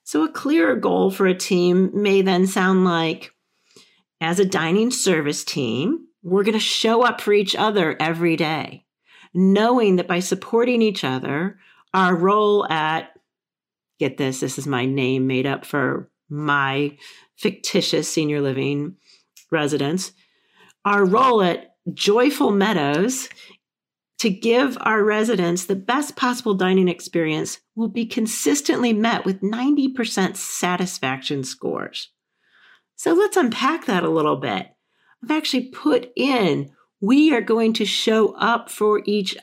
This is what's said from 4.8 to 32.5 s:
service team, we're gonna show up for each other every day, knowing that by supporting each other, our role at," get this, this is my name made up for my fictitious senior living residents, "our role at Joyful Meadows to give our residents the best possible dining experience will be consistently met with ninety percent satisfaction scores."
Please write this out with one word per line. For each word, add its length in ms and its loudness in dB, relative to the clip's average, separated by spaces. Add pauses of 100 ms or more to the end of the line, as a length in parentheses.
service 540 -2
team, 640 -4 (180)
we're 220 0
gonna 140 0
show 440 0
up 160 0
for 140 0
each 240 2
other 420 0
every 380 0
day, 480 -6 (480)
knowing 640 4
that 100 -2
by 120 0
supporting 640 0
each 220 0
other, 560 -4 (340)
our 220 4
role 560 2
at," 480 -4 (800)
get 160 -2
this, 240 -4
this 180 -4
is 80 -10
my 200 -2
name 420 0
made 180 0
up 200 -4
for 440 -4 (200)
my 680 -2 (380)
fictitious 760 -2
senior 300 -2
living 560 -2 (560)
residents, 640 -2 (720)
"our 180 4
role 380 4
at 340 0 (180)
Joyful 580 2
Meadows 760 0 (920)
to 120 0
give 500 0
our 220 0
residents 600 0
the 100 -2
best 400 -4
possible 400 -2
dining 320 2
experience 720 -4 (160)
will 120 -2
be 160 -4
consistently 880 -2
met 340 0
with 180 -4
ninety 440 0
percent 480 -2
satisfaction 1080 -4
scores." 680 -8 (840)